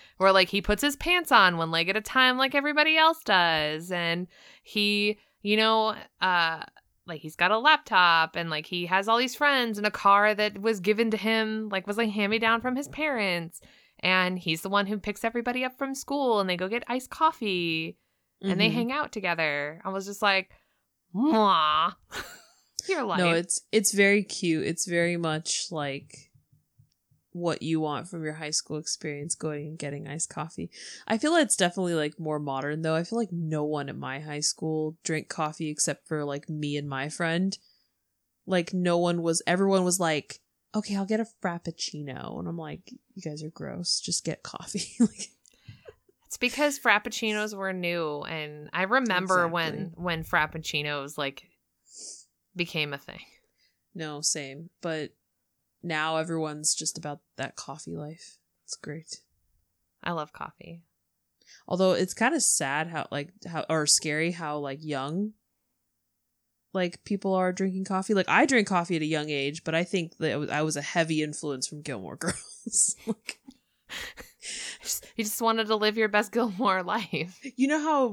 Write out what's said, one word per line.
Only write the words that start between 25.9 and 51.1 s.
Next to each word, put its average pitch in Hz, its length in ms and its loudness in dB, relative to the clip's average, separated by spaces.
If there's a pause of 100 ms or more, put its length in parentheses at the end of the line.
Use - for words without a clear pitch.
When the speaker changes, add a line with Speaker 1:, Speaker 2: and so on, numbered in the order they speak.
Speaker 2:
what 170 280 -4
you 160 180 0
want 151 280 -4
from 170 160 -10
your 151 100 -6
high 156 180 -10
school 151 260 -4
experience 151 580 -8
going 151 320 -6
and 160 120 -12
getting 143 280 -8
iced 151 220 -8
coffee. 160 400 -8 (380)
I 226 100 2
feel 302 180 2
it's 311 200 4
definitely, 180 400 2
like, 151 240 -2
more 151 200 -2
modern, 147 420 -4
though. 160 140 2
I 165 80 0
feel 220 160 -4
like 208 120 -2
no 156 320 -2
one 151 260 -2
at - 80 -8
my 135 220 -6
high 151 220 -8
school 156 640 -2
drank 156 260 -2
coffee 156 400 -4
except 151 380 -4
for, 151 180 -2
like, 143 240 -6
me 151 280 -4
and 147 120 -6
my 135 200 -4
friend. 175 480 0 (880)
Like, 180 280 0
no 180 240 2
one 175 240 2
was, 165 260 2
everyone 190 380 4
was 180 140 2
like, 160 400 0 (360)
"Okay, 208 200 -2
I'll 196 100 -2
get 214 140 0
a 226 80 -2 (160)
frappuccino." 160 960 -8
And 175 80 -6
I'm 170 100 -6
like, 160 340 -12 (220)
"You 190 80 -14
guys 156 220 -8
are 156 60 -10
gross. 170 500 -6
Just - 260 -4
get - 180 -6
coffee." - 500 -8
<laughs> - 60 -4
Like - 300 0 (960)
Speaker 1:
It's - 100 -12
because 277 420 0
frappuccinos 214 760 0
were 190 180 -4
new, 170 500 -2
and 151 500 -8
I 175 100 0
remember 190 680 4
when, 165 240 0
Speaker 2:
Exactly. 156 300 -8
Speaker 1:
when 165 200 -2
frappuccinos, 147 960 -2